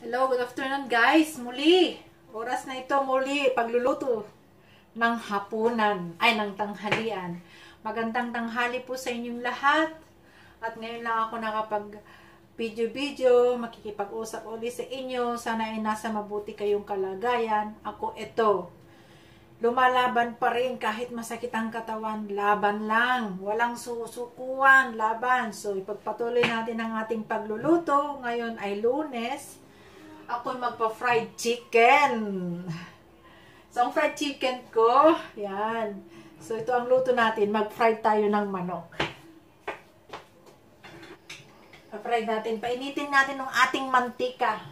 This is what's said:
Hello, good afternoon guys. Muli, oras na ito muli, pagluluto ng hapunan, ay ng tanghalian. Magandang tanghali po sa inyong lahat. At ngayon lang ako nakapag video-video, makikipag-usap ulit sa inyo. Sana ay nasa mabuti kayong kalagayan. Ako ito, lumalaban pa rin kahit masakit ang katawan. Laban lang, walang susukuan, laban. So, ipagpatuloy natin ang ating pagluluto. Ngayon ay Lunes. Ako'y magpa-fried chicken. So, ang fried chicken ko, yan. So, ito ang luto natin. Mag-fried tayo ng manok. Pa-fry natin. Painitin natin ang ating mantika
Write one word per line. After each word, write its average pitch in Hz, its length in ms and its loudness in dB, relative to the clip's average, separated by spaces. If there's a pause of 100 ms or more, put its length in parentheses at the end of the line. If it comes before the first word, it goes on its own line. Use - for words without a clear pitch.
Hello, 254 240 2
good 247 80 2
afternoon 269 480 -4
guys. 269 480 4
Muli, 269 640 4 (320)
oras 240 320 -4
na 262 160 -10
ito 262 240 -4
muli, 269 480 0
pagluluto 240 720 0 (720)
ng 233 240 2
hapunan, 208 1040 -2
ay 226 160 4
ng 202 160 -4
tanghalian. 202 880 -4 (400)
Magandang 226 480 -4
tanghali 240 560 -4
po 247 80 -6
sa 254 160 -6
inyong 240 320 -6
lahat. 285 480 2 (720)
At 226 160 -6
ngayon 233 240 -10
lang 226 240 0
ako 226 160 -6
nakapag 214 560 -4 (560)
video-video, 247 1040 2
makikipag-usap 220 880 -8
ulit 226 320 -8
sa - 80 -6
inyo. 254 480 -4
Sana 226 400 -4
ay 220 80 -4
nasa 220 320 -2
mabuti 208 400 -6
kayong 202 320 0
kalagayan. 214 960 -2
Ako 214 320 -8
ito, 208 560 0 (880)
lumalaban 240 800 4
pa 233 160 2
rin 240 240 0
kahit 233 320 -4
masakit 233 400 -8
ang 226 240 -4
katawan. 220 560 -6
Laban 202 560 2
lang, 226 560 0
walang 233 320 0
susukuan, 247 1200 2
laban. 226 560 0
So, 202 240 -6
ipagpatuloy 226 720 -2
natin 226 320 -2
ang 226 160 -4
ating 220 320 -4
pagluluto. 277 960 0
Ngayon 233 400 -4
ay 202 160 -4
Lunes. 254 880 -4 (600)
Ako'y 247 320 -6
magpa-fried 233 800 0
chicken. 240 800 6 (1500)
So, 247 160 2
ang 277 80 -6
fried 302 240 2
chicken 269 400 -2 (160)
ko, 262 400 8 (240)
yan. 208 640 -4 (400)
So, 220 160 -6
ito 247 160 0
ang 240 160 2
luto 254 240 4
natin. 220 400 4
Mag-fried 220 480 2
tayo 214 240 4
ng 208 240 2
manok. 180 400 -6 (3000)
Pa-fry 220 320 -2
natin. 220 320 -2
Painitin 269 480 -4
natin 277 320 2
ang 254 160 -8 (160)
ating 269 160 -4
mantika 240 840 -2